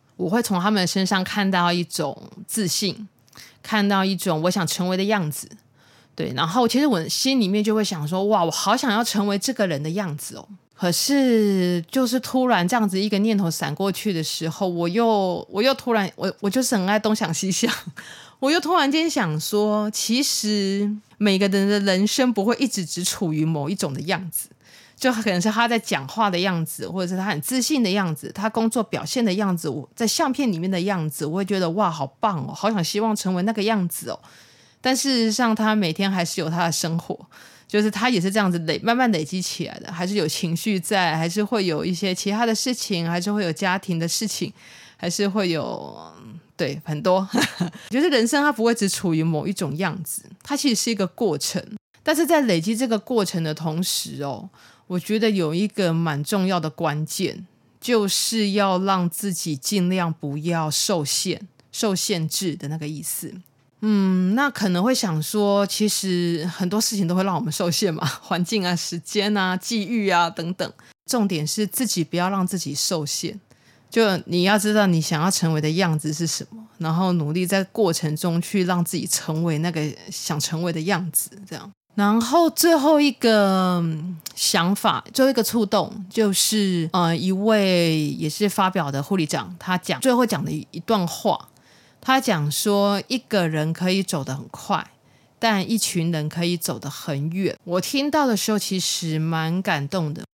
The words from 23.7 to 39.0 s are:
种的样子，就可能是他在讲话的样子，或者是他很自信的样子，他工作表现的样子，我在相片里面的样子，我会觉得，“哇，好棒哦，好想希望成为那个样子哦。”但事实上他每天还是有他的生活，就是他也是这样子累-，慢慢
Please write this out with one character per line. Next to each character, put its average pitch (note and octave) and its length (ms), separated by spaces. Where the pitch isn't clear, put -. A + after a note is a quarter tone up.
种 E3 180
的 C#3 80
样 E3+ 280
子， - 200
就 B3+ 160
可 A3 180
能 F3+ 100
是 G#3+ 80
他 A3 160
在 A#3 140
讲 D3 300
话 G#3+ 200
的 F3 100
样 F3 260
子， - 240
或 F3+ 160
者 F3 80
是 F#3 40
他 F#3 80
很 E3 160
自 B3+ 200
信 C4+ 200
的 G#3+ 80
样 F#3 240
子， - 220
他 G#3 140
工 A3+ 200
作 A3 140
表 - 220
现 A#3+ 180
的 G3+ 100
样 F#3+ 220
子， E3 140
我 C3+ 260
在 A#3 100
相 C4+ 260
片 C4 200
里 E3 80
面 F3+ 100
的 F#3+ 120
样 F3+ 280
子， D3+ 160
我 D3+ 120
会 G3 80
觉 G3 120
得 F3+ 140
，“哇， G3 180
好 D#3 160
棒 F3+ 260
哦， C#3 80
好 - 160
想 G#3 140
希 G3+ 160
望 A3 160
成 F#3+ 180
为 F3+ 100
那 A3 100
个 G#3+ 100
样 G3+ 240
子 - 220
哦。” - 100
但 C4 140
事 C4+ 140
实 A3+ 220
上 A3+ 240
他 A3 180
每 F#3+ 200
天 G3 180
还 F#3 120
是 E3+ 180
有 D#3+ 80
他 E3+ 160
的 E3+ 60
生 E3 280
活， - 180
就 G#3 140
是 G#3+ 80
他 G#3 180
也 A#3 140
是 F#3 80
这 G3 80
样 G3 140
子 F3 80
累-， D#3+ 240
慢 A#3 120
慢 B3 160